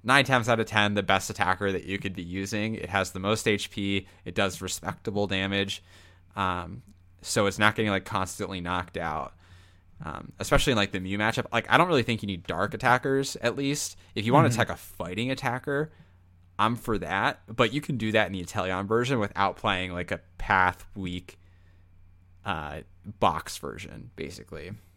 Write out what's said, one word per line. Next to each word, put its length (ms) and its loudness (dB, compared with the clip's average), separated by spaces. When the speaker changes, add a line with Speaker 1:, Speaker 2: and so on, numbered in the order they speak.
Speaker 1:
nine 220 6
times 220 4
out 120 4
of 80 0
ten 260 4
the 100 2
best 260 2
attacker 420 0
that 140 -4
you 120 -4
could 180 -6
be 80 -8
using. 520 -4
It 140 -8
has 220 0
the 80 -8
most 280 0
H 240 0
P. 360 -2
It 100 -10
does 260 0
respectable 680 -4
damage. 560 -2
Um, 480 -4
so 260 0
it's 120 -2
not 160 4
getting, 160 2
like, 140 0
constantly 560 -4
knocked 340 -4
out. 380 -4
Um, 340 -10
especially 320 4
in, 60 4
like, 140 2
the 80 -4
Mew 180 -4
matchup. 340 0
Like, 180 0
I 80 6
don't 100 6
really 160 4
think 180 -2
you 60 -4
need 180 -6
dark 300 -2
attackers, 640 2
at 200 -2
least. 400 -4
If 100 -2
you 60 2
wanna 180 8
Speaker 2:
Mm-hmm. 120 2
Speaker 1:
attack 80 2
a 80 -6
fighting 540 -6
attacker, 600 -2
I'm 160 4
for 240 -2
that. 420 -2
But 200 4
you 80 -2
can 160 -4
do 160 0
that 140 6
in 60 -6
the 100 -6
Inteleon 420 -2
version 340 2
without 380 0
playing, 360 0
like, 180 -4
a 100 -6
path 480 4
weak, 440 -8
uh, 360 -6
box 380 0
version, 580 -12
basically. 560 -12